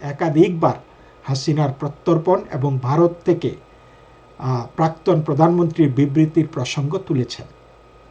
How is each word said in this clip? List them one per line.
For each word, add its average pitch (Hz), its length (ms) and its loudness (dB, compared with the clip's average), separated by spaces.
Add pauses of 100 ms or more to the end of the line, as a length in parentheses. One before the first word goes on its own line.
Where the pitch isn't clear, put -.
একাধিকবার 156 720 2 (500)
হাসিনার 143 540 0
প্রত্যর্পণ 165 600 0 (120)
এবং 135 260 -2
ভারত 156 360 2 (100)
থেকে, 160 300 0 (840)
আহ, 127 280 -4 (100)
প্রাক্তন 160 460 0
প্রধানমন্ত্রীর 160 720 2
বিবৃতির 151 560 2
প্রসঙ্গ 143 500 -4
তুলেছেন। - 480 -4 (640)